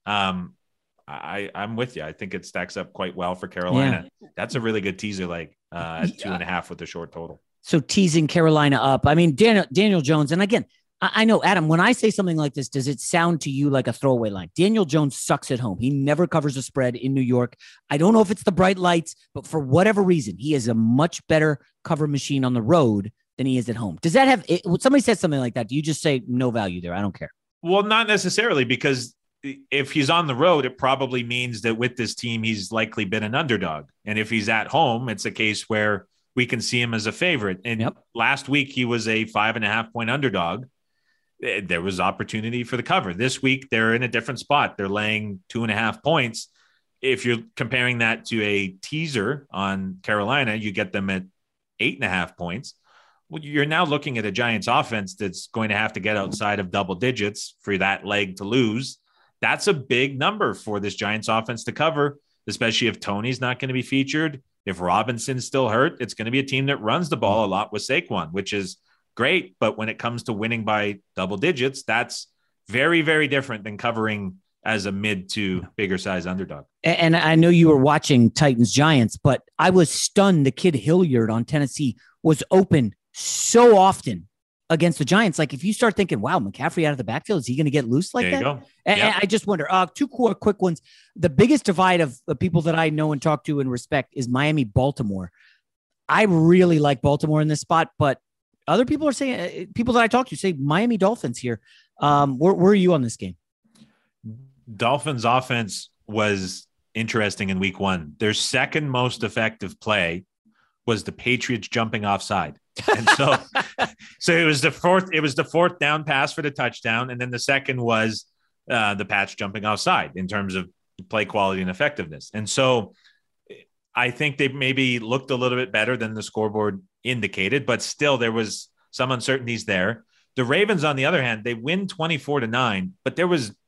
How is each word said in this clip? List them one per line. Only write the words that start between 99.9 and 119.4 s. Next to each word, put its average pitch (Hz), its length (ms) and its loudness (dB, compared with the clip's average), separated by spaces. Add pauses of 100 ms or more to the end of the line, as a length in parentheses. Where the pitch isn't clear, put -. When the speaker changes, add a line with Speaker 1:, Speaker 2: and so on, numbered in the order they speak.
Speaker 2:
that 233 100 6
I 226 40 4
talk 247 220 2
to 151 60 -8
say 190 180 -2
Miami 170 440 0
Dolphins 190 400 0
here. 120 240 -6 (380)
Um, 143 380 4
where, 175 160 4
where 180 180 6
are 214 40 8
you 180 180 4
on 143 80 2
this 117 160 -4
game? 92 180 -10 (1400)
Speaker 1:
Dolphins 123 520 0
offense 117 640 0 (160)
was 104 600 -2 (260)
interesting 107 560 -2
in 95 100 -2
week 95 200 -2
one. 90 400 -2
Their 107 140 0
second 143 560 -2
most 123 340 -2
effective 110 560 -4
play 95 460 -2 (600)
was 107 180 -2
the 95 80 -12
Patriots 120 560 -4
jumping 113 380 -4
offside. 95 520 -2 (380)
And - 160 0
so, - 240 4 (420)
<laughs> - 420 -8
so 170 140 0
it 165 120 4
was 147 160 2
the 147 100 2
fourth, 185 420 2
it 156 80 0
was 143 140 -2
the 160 80 0
fourth 175 360 0
down 151 240 0
pass 143 300 0
for 165 80 -8
the 147 100 -4
touchdown. 123 580 -4
And 123 100 -10
then 123 120 -6
the 120 80 -6
second 135 420 -2
was, 110 440 0 (440)
uh, 107 260 0
the 101 100 -6
Pats 98 300 -2
jumping 101 300 -8